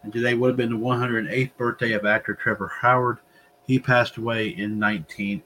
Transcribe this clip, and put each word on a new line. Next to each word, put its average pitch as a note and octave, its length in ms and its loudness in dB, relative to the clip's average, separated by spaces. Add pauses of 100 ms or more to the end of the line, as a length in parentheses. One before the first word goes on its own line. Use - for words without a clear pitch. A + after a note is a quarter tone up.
And G#2+ 100 -12
today A#2+ 220 2
would B2 160 4
have B2 60 0
been A#2+ 140 0
the A#2 60 -2
one A#2+ 240 0
hundred A2+ 280 0
eighth C3 280 -2
birthday A#2 360 -2
of G#2 140 -2
actor G#2 260 0
Trevor G2+ 360 -2 (120)
Howard. B2 380 2 (480)
He B2+ 120 2
passed B2 380 2
away A2+ 340 -2
in G#2 280 -4
nineteen G2+ 680 -4